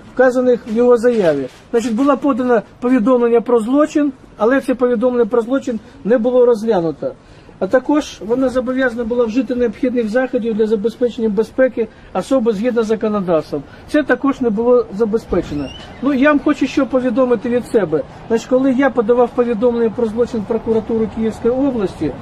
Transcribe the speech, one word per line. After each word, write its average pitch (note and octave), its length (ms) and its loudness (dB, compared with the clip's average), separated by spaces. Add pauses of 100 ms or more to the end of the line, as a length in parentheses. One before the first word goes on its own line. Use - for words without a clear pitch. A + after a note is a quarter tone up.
(140)
вказаних B3+ 540 2
в A3 100 -2
його B3 200 6
заяві. F#3+ 500 2 (240)
Значить, A#3 240 -2
було C#4 220 2
подано B3 440 0 (180)
повідомлення A#3+ 640 2
про A#3+ 180 2
злочин, D4 540 0 (240)
але B3+ 240 2
це C4 140 -2
повідомлення B3 500 0
про A#3 160 0
злочин B3 380 -4 (240)
не A3+ 140 2
було B3 280 4
розглянуто. G3 680 0 (480)
А F#3+ 80 -2
також C4+ 580 0
вона B3 240 0
зобов'язана B3 540 -2
була A#3+ 220 0
вжити A#3 300 -2
необхідних A#3+ 540 -2
заходів A#3 460 -2
для G#3+ 120 0
забезпечення A3+ 640 -2
безпеки A3+ 580 0 (260)
особи A#3 400 0
згідно A3+ 300 0
з G#3+ 40 -2
законодавством. F#3 760 -2 (280)
Це D4 120 2
також C4 380 0
не A#3+ 80 0
було A#3 360 2 (120)
забезпечено. F#3+ 720 -2 (320)
Ну, C#4 120 0
я C#4 160 4
вам D4+ 100 2
хочу D4 280 0
що C#4 180 0
повідомити B3 640 0
від A#3+ 180 -2
себе. D#3+ 360 0 (240)
Значить, A3+ 200 -2
коли C4 260 2
я C4+ 160 2
подавав A#3+ 400 2
повідомлення A#3 600 0
про A#3 160 -2
злочин A3+ 340 -2
в G3+ 40 -6
прокуратуру A3+ 720 -2
Київської A3+ 380 -2
області, B3 580 -2 (100)